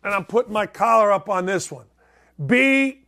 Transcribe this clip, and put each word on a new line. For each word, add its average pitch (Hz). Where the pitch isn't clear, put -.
and 202
I'm 196
putting 220
my 214
collar 220
up 196
on 185
this 185
one, 127
be 269